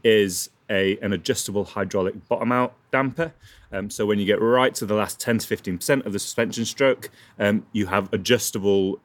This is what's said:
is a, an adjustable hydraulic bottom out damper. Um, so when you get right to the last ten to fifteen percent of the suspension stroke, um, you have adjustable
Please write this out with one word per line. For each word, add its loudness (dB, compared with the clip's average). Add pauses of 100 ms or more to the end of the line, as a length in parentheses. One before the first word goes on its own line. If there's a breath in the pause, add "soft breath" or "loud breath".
is 4 (200)
a, 2
an -2
adjustable -4
hydraulic -4
bottom -2
out 0 (180)
damper. -2 (380 soft breath)
Um, -6
so -2
when 2
you 0
get 2
right 4
to -4
the 0
last -2
ten 0
to -4
fifteen -4
percent 0
of -6
the -4
suspension -2
stroke, 0 (280 soft breath)
um, 2
you 0
have 0
adjustable 0